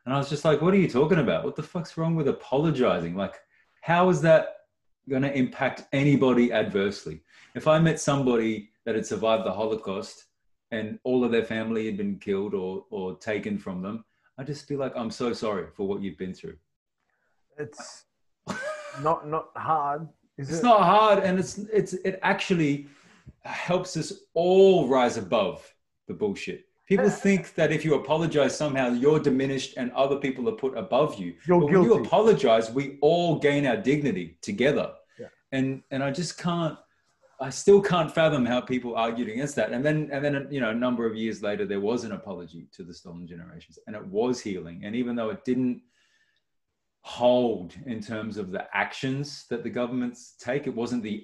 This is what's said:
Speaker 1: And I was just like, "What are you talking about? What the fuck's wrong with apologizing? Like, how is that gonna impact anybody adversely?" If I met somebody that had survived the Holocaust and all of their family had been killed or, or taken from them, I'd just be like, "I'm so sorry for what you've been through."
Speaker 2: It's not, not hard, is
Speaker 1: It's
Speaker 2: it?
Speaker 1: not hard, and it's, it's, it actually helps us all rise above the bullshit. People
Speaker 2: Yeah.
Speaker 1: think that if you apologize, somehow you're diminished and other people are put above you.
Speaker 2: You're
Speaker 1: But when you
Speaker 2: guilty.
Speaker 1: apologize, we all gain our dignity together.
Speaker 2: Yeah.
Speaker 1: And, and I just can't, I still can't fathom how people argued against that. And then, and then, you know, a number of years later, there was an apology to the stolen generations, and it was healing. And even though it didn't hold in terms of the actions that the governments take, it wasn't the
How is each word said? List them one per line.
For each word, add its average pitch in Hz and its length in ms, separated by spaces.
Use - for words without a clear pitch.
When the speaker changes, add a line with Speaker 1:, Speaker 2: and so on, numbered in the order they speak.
Speaker 1:
And 123 80
I 139 40
was 135 120
just 147 160
like, 151 160
"What 180 120
are 196 100
you 135 60
talking 156 300
about? 92 260
What - 100
the 151 160
fuck's - 260
wrong 165 180
with 156 120
apologizing? 123 880
Like, 98 200
how 175 280
is 160 120
that 160 220
gonna 135 220
impact 123 480
anybody 135 600
adversely?" 101 720
If 120 140
I 156 120
met 160 200
somebody 117 720
that 113 100
had 107 100
survived 110 400
the 98 160
Holocaust 110 640
and 110 320
all 127 200
of 117 80
their 113 140
family 110 400
had 104 120
been 101 200
killed 98 380
or, 92 340
or 92 280
taken 104 420
from 92 240
them, 110 200
I'd 131 100
just 143 200
be 147 80
like, 135 200
"I'm 113 160
so 120 200
sorry 104 440
for 98 120
what 101 140
you've 98 160
been 92 160
through." 82 240
Speaker 2:
It's - 480
not, 156 260
not 151 280
hard, 147 520
is 139 120
Speaker 1:
It's 165 100
Speaker 2:
it? - 40
Speaker 1:
not 226 200
hard, 202 400
and 185 160
it's, - 180
it's, - 140
it 190 280
actually 165 640
helps - 520
us 160 180
all 180 540
rise 123 300
above 92 560
the 104 60
bullshit. 95 520
People 196 200
Speaker 2:
Yeah. 202 60
Speaker 1:
think 196 440
that 156 160
if 156 140
you 151 100
apologize, 151 600
somehow 135 340
you're 135 300
diminished 135 580
and 123 160
other 135 240
people 131 320
are 110 60
put 131 120
above 120 400
you. 87 180
Speaker 2:
You're 175 120
Speaker 1:
But 156 80
when 147 80
you 185 100
Speaker 2:
guilty. 185 200
Speaker 1:
apologize, 131 680
we 135 300
all 165 380
gain 143 260
our 120 120
dignity 110 640
together. 113 520
Speaker 2:
Yeah. - 120
Speaker 1:
And, 135 380
and 135 140
I 139 80
just 165 260
can't, 170 400
I 131 100
still 196 320
can't 170 300
fathom 151 340
how 123 160
people 123 340
argued 117 340
against 131 260
that. 110 160
And 123 120
then, 151 280
and 143 120
then, 139 280
you 139 100
know, 113 80
a 110 60
number 120 320
of 107 80
years 110 260
later, 104 240
there 98 140
was 117 240
an 110 80
apology 87 640
to 95 100
the 85 100
stolen 87 320
generations, 85 640
and 107 80
it 104 100
was 113 340
healing. 90 460
And 104 100
even 120 200
though 113 160
it 95 140
didn't 127 360
hold 120 680
in 113 140
terms 110 380
of 98 120
the 92 240
actions 135 760
that 117 120
the 120 80
governments 123 720
take, 139 280
it 127 60
wasn't 120 300
the 104 200